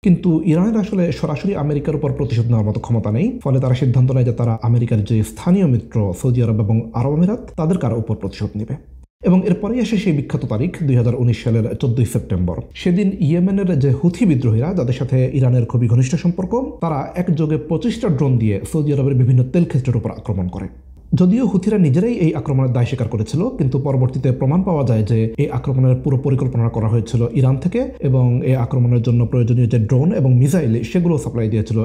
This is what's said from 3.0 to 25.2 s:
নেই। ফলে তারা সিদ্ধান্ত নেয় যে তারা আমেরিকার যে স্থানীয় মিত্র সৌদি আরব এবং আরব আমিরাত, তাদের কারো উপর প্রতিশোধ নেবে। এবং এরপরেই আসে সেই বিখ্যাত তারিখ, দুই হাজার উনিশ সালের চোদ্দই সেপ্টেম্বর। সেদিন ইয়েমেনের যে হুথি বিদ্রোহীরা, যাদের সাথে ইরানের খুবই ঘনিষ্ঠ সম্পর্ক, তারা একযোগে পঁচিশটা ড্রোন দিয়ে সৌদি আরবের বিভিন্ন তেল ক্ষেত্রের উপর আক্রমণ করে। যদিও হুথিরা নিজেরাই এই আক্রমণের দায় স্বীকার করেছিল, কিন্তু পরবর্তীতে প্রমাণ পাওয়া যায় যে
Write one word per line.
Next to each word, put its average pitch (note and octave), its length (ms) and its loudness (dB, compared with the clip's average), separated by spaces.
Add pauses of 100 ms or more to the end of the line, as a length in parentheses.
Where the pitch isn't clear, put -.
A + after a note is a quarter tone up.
নেই। A3 320 0
ফলে C3 160 2
তারা B2+ 140 0
সিদ্ধান্ত B2+ 380 2
নেয় B2+ 120 2
যে A#2+ 80 0
তারা A2+ 300 -2
আমেরিকার A#2 420 2
যে A2 180 0
স্থানীয় F3+ 440 0
মিত্র A2 560 0
সৌদি B2 200 2
আরব A2 180 2
এবং A2 340 0
আরব C3 180 -2
আমিরাত, F#3 440 0
তাদের E3+ 220 2
কারো A#2 200 0
উপর G#2+ 180 -2
প্রতিশোধ G2+ 400 -6
নেবে। - 420 -10 (260)
এবং F3+ 220 4
এরপরেই G#3 340 -2
আসে A3+ 160 0
সেই F#3 160 0
বিখ্যাত C3 340 -2
তারিখ, B2 360 -2
দুই C3+ 140 2
হাজার A#2+ 180 2
উনিশ A#2+ 300 0
সালের A2 320 0
চোদ্দই A#2 280 0
সেপ্টেম্বর। F2+ 520 -2 (180)
সেদিন F#3+ 460 0
ইয়েমেনের F3+ 580 0
যে C3+ 120 2
হুথি F3 360 0
বিদ্রোহীরা, B2+ 480 2
যাদের B2 200 0
সাথে B2+ 400 0
ইরানের B2+ 320 2
খুবই A#2 220 0
ঘনিষ্ঠ B2+ 260 2
সম্পর্ক, F#3 680 -2
তারা D#3 340 -4
একযোগে D#3+ 440 0
পঁচিশটা E3 500 -4
ড্রোন C3 300 2
দিয়ে G#2+ 220 0 (120)
সৌদি D3 200 0
আরবের C#3 220 0
বিভিন্ন B2+ 380 4
তেল F3 120 4
ক্ষেত্রের B2 320 0
উপর G2+ 140 -4
আক্রমণ F#2+ 380 -4
করে। F#2+ 200 -8 (460)
যদিও G#3+ 320 2
হুথিরা G#3 320 0
নিজেরাই F3+ 360 2
এই E3 200 0
আক্রমণের C3+ 380 -2
দায় A#2+ 140 2
স্বীকার A#2 220 -4
করেছিল, C3+ 400 -2
কিন্তু C#3 300 -2
পরবর্তীতে C3 540 0
প্রমাণ C#3 300 0
পাওয়া E3 240 0
যায় A2+ 160 2
যে A2+ 360 0